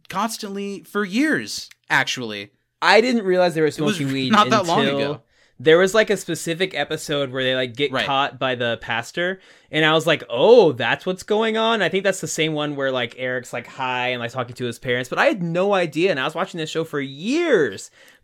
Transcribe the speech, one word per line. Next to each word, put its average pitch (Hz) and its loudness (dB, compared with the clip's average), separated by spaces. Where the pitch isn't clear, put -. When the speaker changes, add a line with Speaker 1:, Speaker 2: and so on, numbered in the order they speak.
Speaker 1:
constantly 202 -6
for 208 -4
years, 202 -2
actually. 120 -2
Speaker 2:
I 190 6
didn't 233 0
realize 180 2
they 160 0
were 156 4
Speaker 1:
It - -4
was 151 0
Speaker 2:
smoking 135 -2
weed 135 -2
Speaker 1:
not 214 6
that 208 4
long 170 2
Speaker 2:
until 139 0
Speaker 1:
ago. 143 -4
Speaker 2:
there 156 6
was, 190 4
like, 220 4
a 202 0
specific 170 -4
episode 143 -4
where 131 -4
they, 127 2
like, 131 -4
get 139 0
Speaker 1:
Right. 120 -2
Speaker 2:
caught 135 -2
by 131 -2
the 117 -2
pastor, 175 -6
and 156 0
I 156 4
was 160 2
like, 151 2
"Oh, 175 8
that's 123 -2
what's 185 -4
going 220 0
on." 226 0
I 165 2
think 190 -2
that's - 0
the 160 -6
same 160 -2
one 147 -4
where, 135 -2
like, 123 -2
Eric's, 127 -6
like, 120 -10
high 127 -4
and, 123 -2
like, 117 -6
talking 123 -6
to 127 -6
his 120 -6
parents, 127 -2
but 165 -2
I 214 4
had 220 0
no 180 0
idea, 175 0
and 151 -2
I 131 -2
was - -4
watching 180 -6
this 156 -6
show 165 -4
for 147 -6
years 156 0